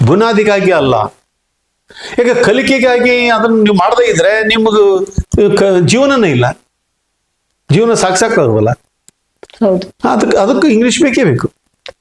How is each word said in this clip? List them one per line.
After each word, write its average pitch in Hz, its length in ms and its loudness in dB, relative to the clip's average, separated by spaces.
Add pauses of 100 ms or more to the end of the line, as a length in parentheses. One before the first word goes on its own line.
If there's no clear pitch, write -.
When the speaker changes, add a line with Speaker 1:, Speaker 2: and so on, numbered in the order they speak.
Speaker 1:
ಬುನಾದಿಗಾಗಿ 202 640 2
ಅಲ್ಲ. 135 240 0 (1300)
ಈಗ 240 80 0 (120)
ಕಲಿಕೆಗಾಗಿ 247 840 0
ಅದನ್ನ 226 280 0
ನೀವು 208 200 2
ಮಾಡದೇ 220 360 0
ಇದ್ರೆ 196 320 0
ನಿಮಗೂ 214 640 0 (500)
ಕ-, 196 300 0
ಜೀವನನೇ 240 460 0
ಇಲ್ಲ, 123 280 -2 (1120)
ಜೀವನ 220 220 2
ಸಾಕ್ಸಾಕಾಗಲ್ಲ. 185 760 0 (960)
Speaker 2:
ಹೌದು. - 440 -4
Speaker 1:
ಅದಕ್ಕೆ, 226 280 -2
ಅದಕ್ಕೂ 202 300 0
ಇಂಗ್ಲಿಷ್ 240 340 0
ಬೇಕೇ 262 220 0
ಬೇಕು. 147 280 -2 (500)